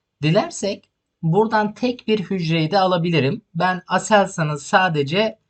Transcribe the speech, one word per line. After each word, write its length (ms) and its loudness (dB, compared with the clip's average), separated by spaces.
Dilersek 680 -2
buradan 520 2
tek 340 -4
bir 100 2
hücreyi 520 -2
de 80 2
alabilirim. 640 0
Ben 340 -2
Aselsan'ın 680 0
sadece 840 -2